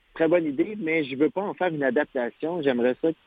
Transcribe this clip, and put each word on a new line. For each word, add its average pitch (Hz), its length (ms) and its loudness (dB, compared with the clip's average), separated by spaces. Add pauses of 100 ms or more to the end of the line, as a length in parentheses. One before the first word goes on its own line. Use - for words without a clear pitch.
(140)
très 165 120 2
bonne 165 200 4
idée, 170 340 -2
mais 160 240 0
je 135 100 -8
veux 143 160 2
pas 185 120 -4
en 185 120 -4
faire 180 140 -2
une 151 160 -4
adaptation, 143 800 -2
j'aimerais 127 380 2
ça 165 100 0 (160)